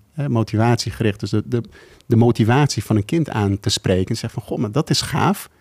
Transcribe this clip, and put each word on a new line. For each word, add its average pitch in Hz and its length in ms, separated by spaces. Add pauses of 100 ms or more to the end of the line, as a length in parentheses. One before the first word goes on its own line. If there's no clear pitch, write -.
(120)
hè, 143 160
motivatiegericht. 113 920
Dus 101 100
de, 107 160
de, 120 160 (440)
de 117 100
motivatie 120 680
van 110 120
een 98 80
kind 165 260
aan 101 300
te 110 100
spreken. 95 380
En 117 80
zeggen - 240
van, - 80
"Goh, 240 100
maar 110 140
dat - 180
is 143 100
gaaf. - 500 (100)